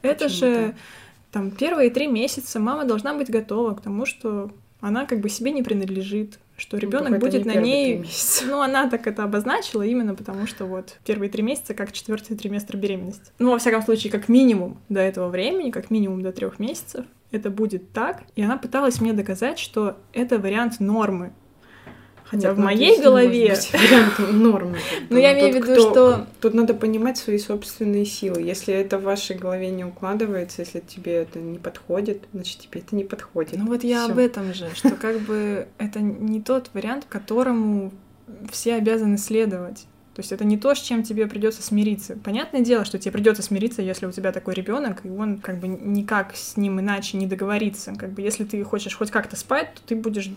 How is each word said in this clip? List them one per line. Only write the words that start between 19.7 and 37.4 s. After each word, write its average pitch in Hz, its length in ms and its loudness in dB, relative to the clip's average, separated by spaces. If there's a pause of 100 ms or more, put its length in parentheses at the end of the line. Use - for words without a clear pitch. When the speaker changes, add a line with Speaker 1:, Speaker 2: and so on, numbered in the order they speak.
Speaker 1:
это 240 240 0
вариант 214 420 -2
нормы. 202 520 0 (920)
Хотя 196 240 0
Speaker 2:
Нет, 196 80 2
Speaker 1:
в - 20 0
Speaker 2:
ну, 202 60 6
Speaker 1:
моей 226 280 6
Speaker 2:
это 453 60 10
не 294 60 2
Speaker 1:
голове 247 460 8
Speaker 2:
может 190 200 0
быть 190 100 2
вариантом 214 640 8
нормы, 190 360 4
как - 220 -6
Speaker 1:
<laughs> 254 100 -10
Ну, 240 60 4
Speaker 2:
бы. 247 40 8
Speaker 1:
я 277 120 8
Speaker 2:
Ну, 277 60 4
Speaker 1:
имею 285 140 6
в - 20 0
Speaker 2:
тот, 254 140 4
Speaker 1:
виду, 262 40 6
Speaker 2:
кто, 226 200 10
Speaker 1:
что 247 340 8 (140)
Speaker 2:
тут 226 140 2
надо 226 200 4
понимать 220 440 0
свои 208 200 0
собственные 208 680 -2
силы. 185 380 -4
Если 190 320 -4
это 196 240 -2
в 196 60 -4
вашей 196 320 -4
голове 185 340 -4
не 185 140 -6
укладывается, 190 760 -6
если 175 180 -10
тебе 175 340 -10
это 165 240 -4
не 165 200 -10
подходит, 202 720 -6
значит, 185 260 -10
тебе - 220 -14
это - 160 -8
не 196 80 -2
подходит. 165 540 -6
Speaker 1:
Ну, 208 80 -2
вот 240 180 -2
я 240 200 0
Speaker 2:
Все. 233 80 -2
Speaker 1:
об 233 60 2
этом 214 360 0
же, 180 200 -10
что - 160 4
Speaker 2:
<laughs> - 100 -4
Speaker 1:
как 226 200 -2
бы 208 480 -4 (100)
это 214 220 -6
не 214 420 -2
тот 254 320 -2
вариант, 226 300 -6
к - 80 -20
которому 214 800 0 (580)